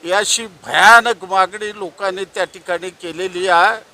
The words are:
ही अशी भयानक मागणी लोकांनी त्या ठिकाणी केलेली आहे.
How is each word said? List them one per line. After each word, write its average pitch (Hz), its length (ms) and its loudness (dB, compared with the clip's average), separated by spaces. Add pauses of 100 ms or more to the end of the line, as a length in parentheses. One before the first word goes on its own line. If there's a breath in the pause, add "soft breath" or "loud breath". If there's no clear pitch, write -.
ही 170 80 -4
अशी 208 340 -2 (180)
भयानक 208 600 4
मागणी 190 460 -2
लोकांनी 196 540 -8
त्या 185 200 -6
ठिकाणी 180 480 -8
केलेली 180 560 -8
आहे. 185 280 4 (180)